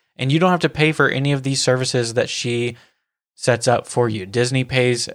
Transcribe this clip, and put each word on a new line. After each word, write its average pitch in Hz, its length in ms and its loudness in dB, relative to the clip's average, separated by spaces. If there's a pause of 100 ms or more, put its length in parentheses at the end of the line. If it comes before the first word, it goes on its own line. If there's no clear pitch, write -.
(160)
and 127 160 -2
you 151 60 4
don't 180 140 4
have 175 80 2
to 165 100 2
pay 156 220 2
for 143 180 2
any 139 220 0
of 139 100 0
these 135 180 -2
services 127 540 0
that 117 160 0
she 120 480 -4 (560)
sets - 340 0
up 120 200 0
for 120 200 0
you. 107 200 -6
Disney 123 360 0
pays 123 520 0